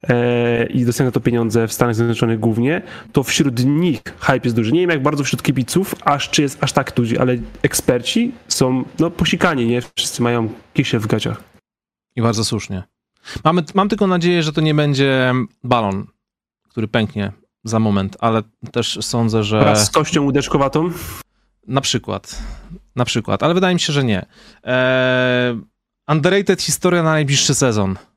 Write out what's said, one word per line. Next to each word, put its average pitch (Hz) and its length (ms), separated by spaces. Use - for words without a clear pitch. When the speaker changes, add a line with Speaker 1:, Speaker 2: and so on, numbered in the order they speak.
Speaker 1:
e, 120 560
i 127 200
dostają 120 220
za 123 40
to 120 80
pieniądze 117 480
w 107 60
Stanach 120 220
Zjednoczonych 113 440
głównie, 117 420
to 143 120
wśród 123 420
nich 147 360
hype 131 240
jest 120 120
duży. 110 160
Nie 156 80
wiem, 180 100
jak 151 140
bardzo 143 200
wśród - 200
kibiców, 135 520
aż 143 240
czy - 120
jest 139 220
aż 139 100
tak 135 200
duży, 120 260
ale 127 180
eksperci - 720
są, 127 360
no, 165 120
posikani, 165 560
nie? 120 140
Wszyscy - 260
mają 117 280
kisie 127 260
w 107 80
gaciach. 110 360
Speaker 2:
I 120 60
bardzo 113 240
słusznie. 101 380
Mamy, 170 200
mam 196 160
tylko 208 180
nadzieję, 175 360
że 151 100
to 160 80
nie 156 120
będzie 135 600
balon, 110 440
który 110 180
pęknie 104 440
za 110 160
moment, 101 400
ale 113 220
też - 300
sądzę, 113 420
że 107 160
Speaker 1:
Wraz 107 260
z 101 40
kością 151 340
uderzkowatą? 139 680
Speaker 2:
Na 131 140
przykład. - 600
Na 123 100
przykład, 104 380
ale 156 100
wydaje 180 200
mi 175 60
się, 156 140
że 143 100
nie. 101 220
Eee, 127 920
underrated 185 540
historia 175 420
na 160 80
najbliższy 143 440
sezon. 107 420